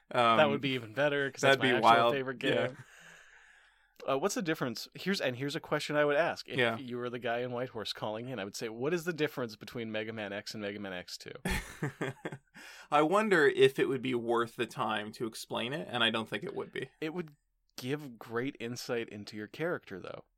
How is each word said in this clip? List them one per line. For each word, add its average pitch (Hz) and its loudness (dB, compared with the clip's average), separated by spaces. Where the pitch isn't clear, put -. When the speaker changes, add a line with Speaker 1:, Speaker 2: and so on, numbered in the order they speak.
Speaker 1:
um, 117 6
Speaker 2:
That 151 6
would 139 0
be 135 0
even 117 -4
better, 143 0
'cause - -8
that's 135 8
Speaker 1:
that'd 131 2
Speaker 2:
my 127 4
Speaker 1:
be 113 2
Speaker 2:
actual 117 10
Speaker 1:
wild. 120 6
Speaker 2:
favorite 131 -4
Speaker 1:
Yeah. 123 2
Speaker 2:
game. 135 -10
Uh, 135 2
what's 185 0
the 254 -2
difference? 156 -4
Here's, 190 -2
and 127 -2
here's 139 -6
a - -4
question 147 -2
I 147 6
would 147 4
ask 147 0
if 123 -4
Speaker 1:
Yeah. 117 2
Speaker 2:
you 123 -8
were 120 -6
the 120 -8
guy 117 -2
in 123 -4
Whitehorse 120 -6
calling 117 -6
in. 120 -8
I 95 -4
would 101 -10
say, 120 -6
"What 123 -2
is 170 -2
the 175 -4
difference 139 -2
between 113 -8
Mega 110 -4
Man 107 -6
X 104 -8
and 110 -8
Mega 101 -6
Man 98 -6
X 90 -10
two?" - -14
Speaker 1:
<laughs> - -4
I 147 6
wonder 180 6
if 135 6
it 143 4
would 123 0
be 131 -2
worth 117 2
the 120 0
time 110 -4
to 117 -4
explain 113 -4
it, 170 -6
and 120 0
I 113 6
don't 113 0
think 104 -4
it - -8
would - -6
be. - -6
Speaker 2:
It 156 -4
would 170 -8
give 131 -6
great 120 -4
insight 120 -4
into 104 -12
your 104 -8
character, 147 -6
though. - -12